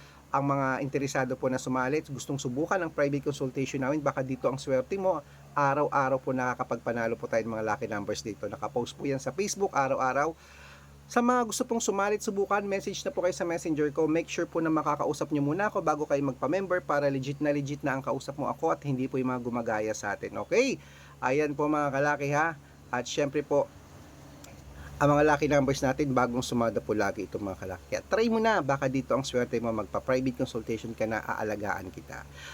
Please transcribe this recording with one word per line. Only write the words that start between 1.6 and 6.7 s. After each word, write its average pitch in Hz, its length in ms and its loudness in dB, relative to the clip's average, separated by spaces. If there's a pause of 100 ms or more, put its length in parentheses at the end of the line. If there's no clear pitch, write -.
sumali, 131 480 0
gustong 139 320 -6
subukan 147 400 0
ng 160 120 -2
private 143 360 2
consultation 135 560 -2
namin, 147 160 0
baka 139 240 0
dito 131 240 -2
ang 127 80 0
swerte 135 400 0
mo. 185 240 2 (320)
Araw-araw 139 640 2
po 131 160 -2
nakakapagpanalo 120 840 0